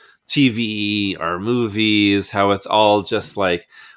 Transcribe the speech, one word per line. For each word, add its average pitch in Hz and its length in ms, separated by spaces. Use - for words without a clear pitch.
T 139 220
V, 104 680
our 87 220
movies, 107 880
how 101 220
it's 98 140
all 104 360
just - 340
like, 90 300